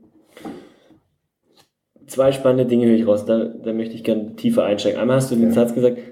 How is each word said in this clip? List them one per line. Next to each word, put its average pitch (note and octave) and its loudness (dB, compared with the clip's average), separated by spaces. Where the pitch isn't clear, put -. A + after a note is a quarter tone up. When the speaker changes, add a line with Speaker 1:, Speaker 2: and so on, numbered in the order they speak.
Speaker 1:
Zwei C3+ 0
spannende C3 2
Dinge A#2+ 2
höre A#2 6
ich A2+ 2
raus, G#2 2
da, A2+ 0
da - -8
möchte A2+ -6
ich - -14
gerne G#2+ -2
tiefer A#2 0
einsteigen. G#2 -2
Einmal B2+ 2
hast C3 0
du - 0
den A#2 4
Speaker 2:
Ja. A2+ 2
Speaker 1:
Satz - 2
gesagt, B2 2